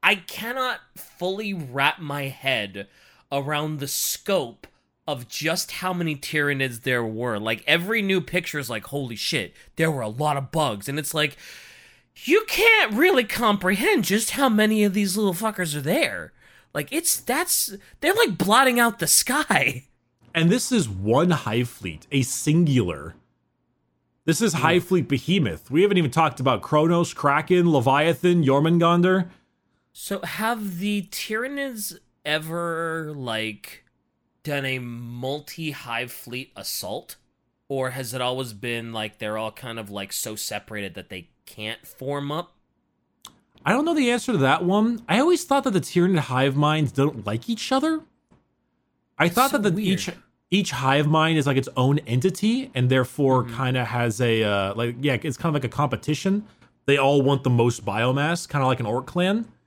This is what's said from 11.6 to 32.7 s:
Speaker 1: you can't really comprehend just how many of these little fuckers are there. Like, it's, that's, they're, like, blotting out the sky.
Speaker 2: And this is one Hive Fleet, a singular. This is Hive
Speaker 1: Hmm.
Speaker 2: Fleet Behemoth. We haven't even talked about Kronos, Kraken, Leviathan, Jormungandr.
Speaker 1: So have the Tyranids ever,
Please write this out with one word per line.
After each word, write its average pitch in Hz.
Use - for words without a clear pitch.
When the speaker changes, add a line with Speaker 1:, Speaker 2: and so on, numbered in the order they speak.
Speaker 1:
you 403
can't 427
really 277
comprehend 208
just 208
how 277
many 214
of 202
these 196
little 202
fuckers 185
are 147
there. 135
Like, -
it's, 330
that's, -
they're, 339
like, 403
blotting 240
out 233
the 170
sky. 143
Speaker 2:
And 165
this 247
is 190
one 107
Hive 123
Fleet, -
a 139
singular. 123
This 160
is 208
Hive 165
Speaker 1:
Hmm. -
Speaker 2:
Fleet 175
Behemoth. 143
We 151
haven't 202
even 151
talked 151
about 127
Kronos, 165
Kraken, 156
Leviathan, 160
Jormungandr. 170
Speaker 1:
So -
have 202
the 208
Tyranids 247
ever, 160